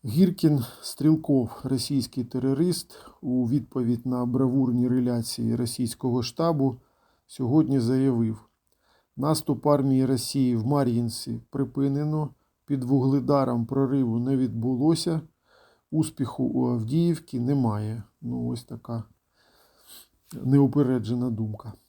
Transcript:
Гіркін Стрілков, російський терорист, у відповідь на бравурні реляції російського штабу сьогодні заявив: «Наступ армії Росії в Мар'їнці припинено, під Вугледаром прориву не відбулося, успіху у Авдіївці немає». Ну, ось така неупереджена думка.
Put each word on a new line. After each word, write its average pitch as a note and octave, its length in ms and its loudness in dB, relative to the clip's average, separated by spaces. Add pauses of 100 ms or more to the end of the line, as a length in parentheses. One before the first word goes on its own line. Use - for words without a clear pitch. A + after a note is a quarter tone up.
Гіркін D3+ 580 4 (180)
Стрілков, D3+ 800 0
російський B2+ 600 -2
терорист, C3+ 760 -2 (220)
у B2+ 280 0
відповідь B2 560 -2
на B2 200 -2
бравурні B2 640 2
реляції A#2+ 680 0
російського A#2+ 680 -2
штабу C#3 520 0 (520)
сьогодні C#3 520 2
заявив: A#2 720 0 (680)
«Наступ D3 500 -2
армії C3+ 380 4
Росії B2+ 500 0
в A2 100 0
Мар'їнці A#2+ 840 -2
припинено, C#3 800 -2 (360)
під C3+ 180 -2
Вугледаром C3 840 2
прориву C3 540 0
не C3 180 0
відбулося, C3 840 0 (720)
успіху C#3+ 520 -2
у B2+ 240 0
Авдіївці C3 720 -2
немає». A2+ 640 -2 (180)
Ну, A#2+ 260 -6
ось A#2+ 160 -6
така A#2 400 -10 (1400)
неупереджена B2+ 840 2
думка. G#2+ 440 -8 (160)